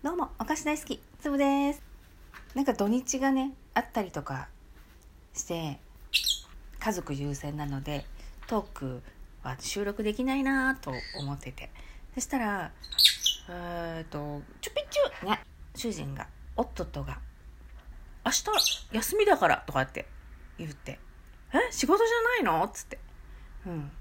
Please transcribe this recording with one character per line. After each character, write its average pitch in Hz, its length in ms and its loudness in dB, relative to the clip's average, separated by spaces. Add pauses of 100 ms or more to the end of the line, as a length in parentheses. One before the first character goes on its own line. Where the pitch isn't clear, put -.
ど 302 100 0
う - 20 0
も、 - 240 0
お 226 60 -2
菓 311 100 2
子 - 100 -6
大 302 140 4
好 - 40 -10
き、 - 160 -4 (200)
つ 302 100 -2
ぶ 285 80 2
で 277 360 6
す。 - 100 -8 (720)
な 269 80 4
ん - 20 6
か - 80 6
土 202 140 4
日 254 320 2
が 269 100 4
ね、 262 240 4 (220)
あ 233 60 6
っ - 120 -4
た 226 80 2
り 180 80 -2
と 147 140 -4
か 135 240 -4 (880)
し - 80 -6
て、 165 360 -4 (1000)
家 214 120 0
族 175 220 -4
優 139 220 -2
先 147 200 -6
な 147 120 -4
の 139 160 -2
で、 147 240 -4 (400)
ト 208 160 2
ー - 100 -10
ク 127 300 -6 (400)
は 127 160 -4
収 - 260 -4
録 208 160 -2
で 208 140 0
き 254 80 -2
な 262 100 2
い 277 80 2
な 262 340 4
と 147 160 -8 (280)
思 139 120 -4
っ 139 60 -4
て 131 140 -10
て。 - 180 -10 (460)
そ 262 40 -2
し - 60 -2
た 262 140 0
ら、 202 320 0 (760)
え 170 640 -4
ー - 20 -10
と、 147 300 -4 (180)
ち - 100 -6
ょ - 60 -8
ぴ 587 60 -2
っ 571 80 -12
ち - 80 0 (260)
ゅ 185 40 -2
ね、 214 120 2 (360)
主 226 160 -2
人 143 240 -6
が、 - 120 -8 (280)
夫 226 280 0
と 143 200 -6
が、 139 160 -8 (1040)
「明 247 60 4
日 - 120 2 (480)
休 226 260 0
み 415 100 6
だ 370 100 8
か 175 120 6
ら」 - 80 6 (100)
と - 60 -8
か 135 80 4
っ 131 100 0
て - 160 -6 (500)
言 160 140 -6
っ - 20 -12
て、 - 240 -12 (560)
「え？ 453 180 6
仕 - 140 2
事 392 180 8
じ 453 80 6
ゃ 466 320 4
な 180 100 6
い - 60 6
の？」 185 60 6
っ - 80 -6
つ - 120 -10
っ - 20 -
て。 - 100 -10 (680)
う - 20 -6
ん。 147 320 -6